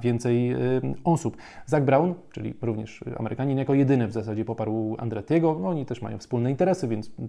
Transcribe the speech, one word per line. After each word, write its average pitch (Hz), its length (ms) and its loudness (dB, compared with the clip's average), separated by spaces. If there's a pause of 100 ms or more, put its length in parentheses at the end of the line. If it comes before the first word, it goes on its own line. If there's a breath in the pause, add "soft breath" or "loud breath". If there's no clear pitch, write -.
więcej, 120 520 2
y, 127 280 0 (220)
osób. 151 340 2 (280 loud breath)
Zak 147 200 2
Brown, 151 280 4 (180)
czyli 117 300 -8
również 110 420 -4 (160)
Amerykanin, 131 380 -2
jako 135 160 2
jedyny 131 340 4
w 98 40 -4
zasadzie 107 340 -4
poparł 110 540 -2
Andrettiego. 151 640 2
No, 190 80 -2
oni 151 160 -2
też - 160 -6
mają 110 160 -6
wspólne 123 340 0
interesy, 180 360 2
więc 107 240 -4 (180)